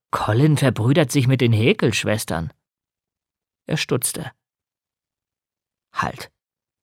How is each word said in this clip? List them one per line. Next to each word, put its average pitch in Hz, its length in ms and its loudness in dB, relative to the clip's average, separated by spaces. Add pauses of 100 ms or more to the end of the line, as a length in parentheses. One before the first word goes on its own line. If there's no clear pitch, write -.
(100)
Colin 139 460 2
verbrüdert 127 560 2
sich 131 140 2
mit 131 140 2
den 120 120 4
Häkelschwestern.“ 107 1000 0 (1120)
Er - 100 -2
stutzte. - 560 -6 (1600)
Halt. - 400 -8 (500)